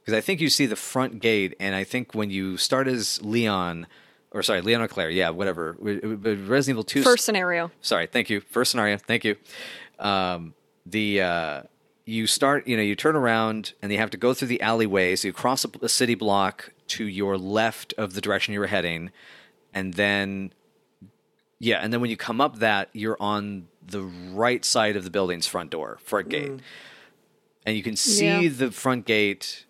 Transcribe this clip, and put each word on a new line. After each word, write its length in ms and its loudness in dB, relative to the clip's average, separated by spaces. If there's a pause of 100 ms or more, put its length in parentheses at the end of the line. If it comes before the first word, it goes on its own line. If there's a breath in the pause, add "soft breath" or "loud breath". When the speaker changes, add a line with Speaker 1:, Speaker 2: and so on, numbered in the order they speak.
Speaker 1:
'Cause 80 0
I 60 4
think 220 -2
you 80 2
see 160 4
the 100 0
front 460 -4
gate, 400 2
and 140 -2
I 100 -2
think 280 -6
when 160 -2
you 280 -4
start 320 0
as 340 -2
Leon, 640 0 (440 soft breath)
or 120 -4
sorry, 160 2
Leon 220 2
or 80 -2
Claire, 200 -2
yeah, 200 2
whatever. 440 -4
W-, 280 -4
w-, 160 -4
w-, 280 -2
Resident 300 2
Evil 80 -4
two 160 -2
s- 60 6
Speaker 2:
First 180 6
scenario. 560 0
Speaker 1:
Sorry, 280 0
thank 220 0
you. 120 0
First 300 0
scenario, 260 2
thank 260 -2
you. 140 2 (600 loud breath)
Um, 560 -2 (300)
the, 360 2
uh, 400 0 (420)
you 240 -4
start, 400 2
you 80 0
know, 80 2
you 140 0
turn 180 2
around, 560 2 (100)
and 120 -4
you 40 2
have 120 0
to 80 -10
go 160 4
through 160 -4
the 120 0
alleyway, 540 2
so 140 -2
you 40 -4
cross 300 0
a, 60 -4 (120)
a 60 -2
city 280 2
block 580 0 (160)
to 180 -4
your 300 0
left 600 0
of 160 -4
the 60 -8
direction 340 0
you 60 -2
were 80 0
heading, 420 -2 (640 soft breath)
and 200 -6
then, 580 0 (1080)
yeah, 180 2
and 160 -2
then 80 0
when 80 0
you 80 -4
come 240 -2
up 180 0
that, 320 2
you're 300 -4
on 480 -4 (180)
the 140 -6
right 640 -2
side 320 2
of 80 -6
the 40 -10
building's 380 0
front 220 -4
door 340 -6
for 160 -2
a 60 -4
gate. 260 -4
Speaker 3:
Mm. 80 -12 (1040 loud breath)
Speaker 1:
And 120 2
you 60 -4
can 120 -4
see 300 2
Speaker 2:
Yeah. 240 4
Speaker 1:
the 220 0
front 340 -2
gate. 640 2